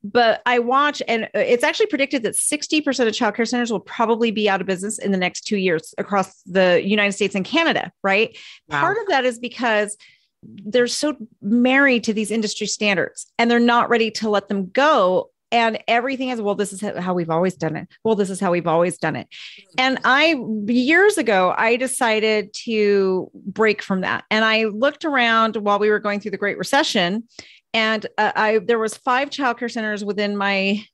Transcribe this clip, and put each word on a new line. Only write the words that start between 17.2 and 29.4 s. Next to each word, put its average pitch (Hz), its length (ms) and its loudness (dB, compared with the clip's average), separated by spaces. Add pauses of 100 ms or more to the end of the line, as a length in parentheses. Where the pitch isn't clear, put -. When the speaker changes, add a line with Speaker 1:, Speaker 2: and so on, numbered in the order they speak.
Speaker 1:
always 180 240 2
done 156 220 -4
it. - 120 -10 (140)
Well, 220 140 2
this 196 120 0
is 190 120 -8
how 190 100 0
we've 175 160 0
always 170 320 2
done 147 180 -4
it." - 120 -10 (500)
And 262 260 0
I, 294 300 4 (320)
years 311 500 4
ago, 196 400 2
I 226 200 2
decided 220 760 0 (120)
to 202 680 2
break 208 480 -2
from 190 220 -4
that. 117 280 -4
And 220 140 2
I 220 200 2
looked 233 420 -2
around 226 500 2
while 202 220 0
we 208 100 2
were 214 100 2
going 202 220 -4
through 196 120 -8
the 196 40 -6
Great 202 220 -4
Recession, 214 680 0 (460)
and, 220 340 0 (120)
uh, 214 180 2
I, 214 220 2
there 226 200 0
was 220 180 -4
five 269 340 -2
childcare 240 400 -4